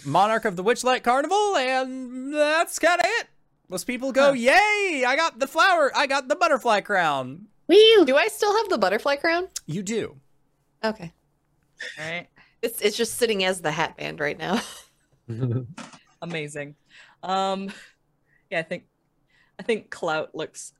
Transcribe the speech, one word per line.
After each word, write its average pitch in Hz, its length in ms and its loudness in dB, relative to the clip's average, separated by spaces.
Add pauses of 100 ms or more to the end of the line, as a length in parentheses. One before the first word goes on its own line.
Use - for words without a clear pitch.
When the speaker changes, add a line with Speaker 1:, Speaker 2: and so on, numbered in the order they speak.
Speaker 1:
monarch 202 400 2
of 202 100 -2
the 180 80 -6
Witchlight 240 400 0
Carnival, 359 540 2
and 262 760 -4
that's 302 460 0
kinda 339 260 4
it. 427 220 -2 (420)
Most 180 160 -8
people 254 260 -4
go, 262 160 4
Speaker 2:
Huh. 277 60 6
Speaker 1:
"Yay, 349 720 2
I 254 100 2
got 311 240 -2
the 262 80 -2
flower, 330 480 4
I 269 120 2
got 269 200 -2
the 294 80 0
butterfly 269 460 2
crown." 160 680 -2 (200)
Speaker 3:
Woo! 427 380 8
Speaker 4:
Do 262 120 4
I 339 120 2
still 415 280 0
have 440 120 -2
the 339 80 0
butterfly 214 400 0
crown? 339 300 -2 (180)
Speaker 1:
You 180 180 -6
do. 180 360 -6 (640)
Speaker 4:
Okay. 214 300 -6 (840)
Speaker 2:
All 156 100 -10
right. 170 180 -10 (340)
Speaker 4:
It's, 233 200 -6
it's 202 160 0
just 233 160 -2
sitting 214 320 0
as 185 160 -2
the 156 100 -2
hat 156 240 -4
band 151 240 -10
right 147 180 -6
now. 165 240 -2 (680)
<laughs> 120 920 -8
Speaker 2:
Amazing. 147 540 -10 (480)
Um, 190 480 -2 (800)
yeah, 175 100 -2
I 160 40 -2
think, 175 220 -10 (720)
I 196 40 -16
think 220 280 -4
Clout 156 440 -4
looks - 440 -12